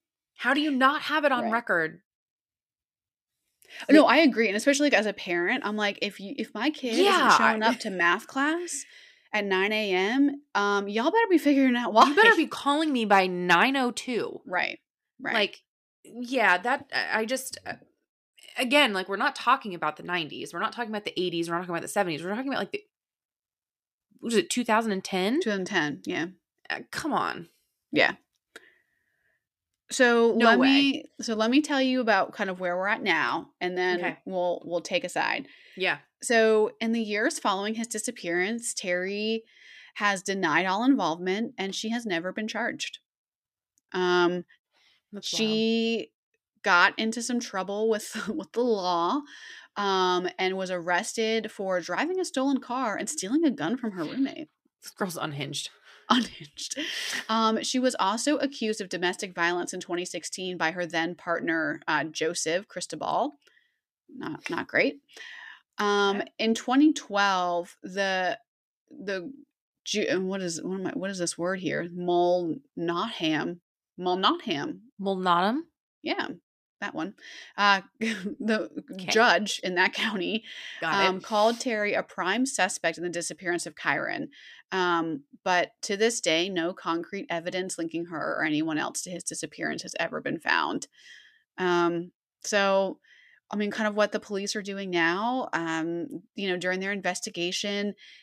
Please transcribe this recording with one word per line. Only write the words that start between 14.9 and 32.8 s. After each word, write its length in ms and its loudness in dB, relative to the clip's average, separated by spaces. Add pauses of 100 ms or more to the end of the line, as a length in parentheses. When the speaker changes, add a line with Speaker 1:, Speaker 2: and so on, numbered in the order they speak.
Speaker 2:
right. 140 -4
Speaker 1:
Like, 300 0 (420)
yeah, 540 2
that, 340 -2
I, 280 0
I 40 -2
just, 400 -6
uh, 120 -8 (840)
again, 340 2
like, 160 -4
we're 80 -4
not 180 -2
talking 400 0
about 220 -4
the 60 -18
nineties. 500 -6
We're 80 -8
not 140 -4
talking 160 -8
about 160 -6
the 120 -4
eighties. 300 -2
We're 60 -2
not 120 -2
talking 60 -6 (760)
about, 100 -2
like, 120 -4
the, 120 -8 (1300)
what 80 -10
was 100 -2
it, 140 2
two 140 0
thousand 280 2
and 100 -2
ten? 380 0
Speaker 2:
Two 80 -2
thousand 160 -2
ten, 400 -2
yeah. 220 -4 (420)
Speaker 1:
Uh, 120 -6 (100)
come 240 -4
on. 340 -2 (420)
Speaker 2:
Yeah. 260 4 (1700)
So 440 4
Speaker 1:
No 120 6
Speaker 2:
let 120 8
Speaker 1:
way. 100 6
Speaker 2:
me, 360 4 (160)
so 140 -6
let 160 0
me 100 6
tell 220 0
you 180 2
about 320 2
kind 160 -4
of 120 -8
where 180 -2
we're 80 -2